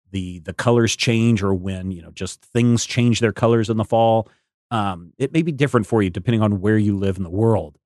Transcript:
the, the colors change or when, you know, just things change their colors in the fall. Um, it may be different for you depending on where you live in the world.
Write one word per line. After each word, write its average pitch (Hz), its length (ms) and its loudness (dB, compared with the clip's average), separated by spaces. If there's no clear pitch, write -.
the, 90 300 -8
the 87 120 -12
colors 120 420 2
change 113 480 0
or 98 120 0
when, 92 360 -6
you 85 120 -12
know, 78 80 -20
just - 320 -12
things 120 420 0
change 120 360 0
their 110 120 2
colors 113 380 0
in 110 80 0
the 110 60 0
fall. 113 440 2
Um, 95 460 -6
it 139 160 -4
may 165 80 2
be 165 120 -2
different 123 340 0
for 110 160 2
you 95 80 2
depending 107 320 0
on 104 180 2
where 107 160 2
you 104 180 2
live 98 220 -2
in 98 60 -8
the 85 80 -10
world. 95 560 0